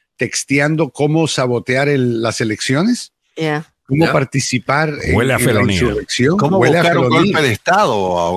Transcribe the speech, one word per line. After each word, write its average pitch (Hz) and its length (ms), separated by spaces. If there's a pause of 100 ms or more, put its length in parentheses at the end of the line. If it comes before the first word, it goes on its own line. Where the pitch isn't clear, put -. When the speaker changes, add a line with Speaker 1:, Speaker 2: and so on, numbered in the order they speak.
(160)
Speaker 1:
texteando 143 720
cómo 151 400
sabotear 127 600
el, 123 320
las 113 180
elecciones. 135 720 (240)
Speaker 2:
Ya. 156 300 (220)
Speaker 1:
¿Cómo 147 160
Speaker 3:
Ya. 135 80
Speaker 1:
participar 143 880
en, - 140
Speaker 4:
Huele 123 180
a 120 40
Speaker 1:
en 123 80
la 120 80
Speaker 4:
felonía. 101 280
Speaker 1:
insurrección? 123 580
Speaker 3:
¿Cómo 185 200
Speaker 1:
Huele 135 200
a 170 40
Speaker 3:
buscar 170 160
un - 60
Speaker 1:
felonía. 170 300
Speaker 3:
golpe 156 140
de 113 60
Estado, 110 640 (180)